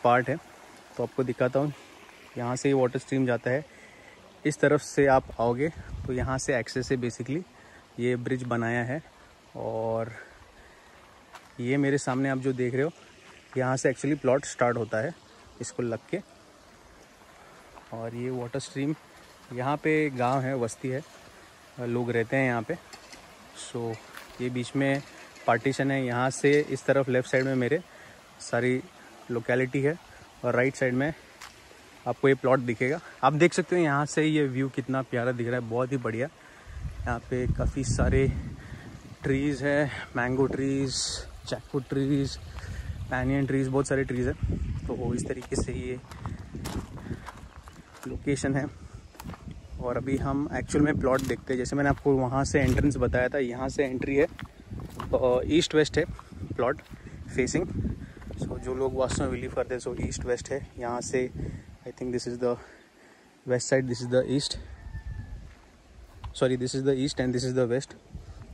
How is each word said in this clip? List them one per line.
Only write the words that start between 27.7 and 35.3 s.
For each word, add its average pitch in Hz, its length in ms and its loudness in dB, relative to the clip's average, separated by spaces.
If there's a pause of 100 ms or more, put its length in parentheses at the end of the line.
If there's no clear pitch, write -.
सारी 127 400 2 (500)
locality 127 500 0
है 147 140 2 (500)
और 120 100 2
right 127 200 4
side 127 200 2
में 143 180 2 (920)
आपको 123 220 2
ये 135 60 8
plot 131 260 4
दिखेगा। 127 380 0 (240)
आप 139 100 6
देख 160 200 6
सकते 180 240 2
हो 180 60 6
यहाँ 147 240 4
से 156 180 2
ये 151 220 4
view 131 220 0
कितना 131 340 -2
प्यारा 127 300 0